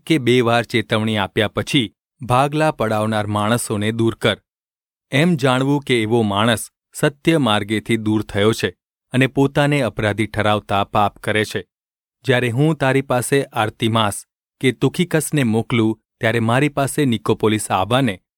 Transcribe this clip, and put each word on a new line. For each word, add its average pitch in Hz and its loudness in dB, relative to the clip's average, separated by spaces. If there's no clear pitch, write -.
કે 170 0
બે 120 4
વાર 117 2
ચેતવણી 110 -2
આપ્યા 101 -2
પછી 107 -2
ભાગલા 147 0
પડાવનાર 107 -2
માણસોને 104 -2
દૂર 113 0
કર. 104 -2
એમ 165 2
જાણવું 135 0
કે 131 0
એવો 113 2
માણસ 104 0
સત્ય 156 0
માર્ગેથી 107 0
દૂર 107 0
થયો 104 0
છે 107 -4
અને 131 2
પોતાને 143 0
અપરાધી 107 -2
ઠરાવતા 104 -2
પાપ 104 0
કરે 107 -2
છે. 101 -8
જ્યારે 123 0
હું 147 0
તારી 135 0
પાસે 127 -2
આર્તિમાસ 110 -2
કે 131 2
તુખિકસને 147 -2
મોકલું, 110 0
ત્યારે 113 0
મારી 123 2
પાસે 143 -4
નિકોપોલિસ 110 0
આવવાને 104 0